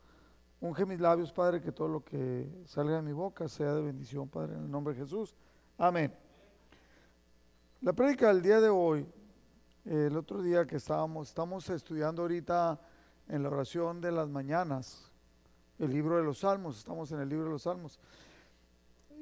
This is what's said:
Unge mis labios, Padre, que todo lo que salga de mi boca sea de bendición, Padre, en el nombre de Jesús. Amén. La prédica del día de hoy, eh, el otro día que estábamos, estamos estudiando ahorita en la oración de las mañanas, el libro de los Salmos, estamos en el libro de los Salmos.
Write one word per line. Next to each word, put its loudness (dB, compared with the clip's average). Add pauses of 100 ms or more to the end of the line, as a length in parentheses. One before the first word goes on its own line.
(600)
Unge 0
mis -6
labios, 4
Padre, 2
que -6
todo -4
lo -4
que -4 (160)
salga 0
de -2
mi -4
boca -6
sea -2
de 0
bendición, -6
Padre, -8
en -8
el -8
nombre -4
de -8
Jesús. -6 (420)
Amén. 4 (1700)
La 2
prédica 4
del 6
día 6
de 8
hoy, 4 (800)
eh, 2
el 0
otro -6
día 4
que -8
estábamos, -2
estamos -6
estudiando -2
ahorita 0 (520)
en -2
la -2
oración -2
de -2
las 0
mañanas, -4 (680)
el 0
libro 2
de 4
los -2
Salmos, -2
estamos -10
en -6
el -4
libro -2
de -4
los -6
Salmos. -6 (1200)